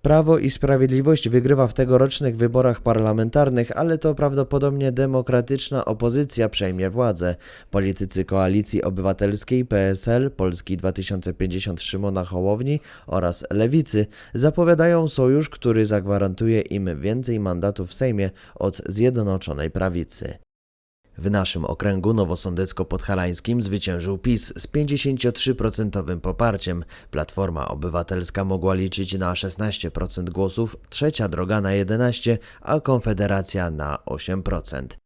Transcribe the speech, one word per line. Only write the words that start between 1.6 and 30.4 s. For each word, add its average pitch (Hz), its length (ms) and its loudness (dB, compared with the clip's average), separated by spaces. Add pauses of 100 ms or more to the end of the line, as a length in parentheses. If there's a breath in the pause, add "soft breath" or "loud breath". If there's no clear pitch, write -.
w 113 80 -4
tegorocznych 127 640 2
wyborach 120 440 2
parlamentarnych, 117 960 2
ale 160 200 0
to 156 160 0
prawdopodobnie 139 800 0
demokratyczna 131 920 0
opozycja 117 640 0
przejmie 92 420 -2
władzę. 90 440 0 (360 loud breath)
Politycy 95 540 0
Koalicji 95 580 2
Obywatelskiej, 101 840 0
P 98 260 2
S 98 180 -2
L, 127 220 2
Polski 92 460 -2
dwa 92 160 -2
tysiące 92 420 -6
pięćdziesiąt 92 480 -4
Szymona 95 420 -2
Hołowni 104 560 0 (260 loud breath)
oraz 87 440 -2
Lewicy 110 560 2 (280 loud breath)
zapowiadają 165 760 4
sojusz, 139 420 2
który 113 360 2
zagwarantuje 101 720 2
im 90 400 -4
więcej 113 400 -2
mandatów 92 500 -2
w - 40 -16
Sejmie 104 360 0 (240 loud breath)
od - 320 -4
Zjednoczonej 98 840 0
Prawicy. - 680 -4 (800)
W 90 120 -2
naszym 95 340 0
okręgu 98 480 0
nowosądecko-podhalańskim 92 1500 -2
zwyciężył 95 560 -4
pis - 400 0
z - 80 -10
pięćdziesięciotrzyprocentowym 120 1500 -2
poparciem. 92 640 -2 (260 loud breath)
Platforma 78 580 -4
Obywatelska 87 760 -4
mogła 95 300 0
liczyć 95 400 -2
na 90 200 -2
szesnaście 95 560 -6
procent 87 400 -4
głosów, 98 460 -2 (120)